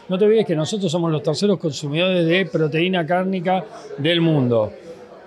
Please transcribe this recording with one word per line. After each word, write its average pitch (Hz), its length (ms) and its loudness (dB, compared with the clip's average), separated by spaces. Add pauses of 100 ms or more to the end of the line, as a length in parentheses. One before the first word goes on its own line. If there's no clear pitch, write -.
No 185 80 0
te 208 80 2
olvides 214 220 4
que 170 100 0
nosotros 180 340 -2
somos 165 220 0
los 151 100 -2
terceros 165 360 0
consumidores 165 680 -2
de 175 220 2
proteína 165 580 0
cárnica 185 600 -2 (340)
del 165 240 2
mundo. 127 500 4 (540)